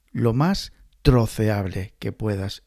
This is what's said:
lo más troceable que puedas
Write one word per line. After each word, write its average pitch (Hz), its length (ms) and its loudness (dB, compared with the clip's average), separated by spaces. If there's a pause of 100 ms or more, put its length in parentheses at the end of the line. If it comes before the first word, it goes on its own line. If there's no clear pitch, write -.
(120)
lo 117 220 0
más 165 400 0 (300)
troceable 104 960 2
que 107 120 -6
puedas 98 560 -6